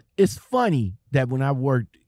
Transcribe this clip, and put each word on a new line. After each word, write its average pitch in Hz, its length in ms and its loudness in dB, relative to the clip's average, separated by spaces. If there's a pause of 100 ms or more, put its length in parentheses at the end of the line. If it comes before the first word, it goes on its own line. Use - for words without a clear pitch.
(180)
it's 196 200 2
funny 156 580 0 (160)
that 131 180 0
when 131 120 -4
I 139 100 0
worked, 131 460 -2 (100)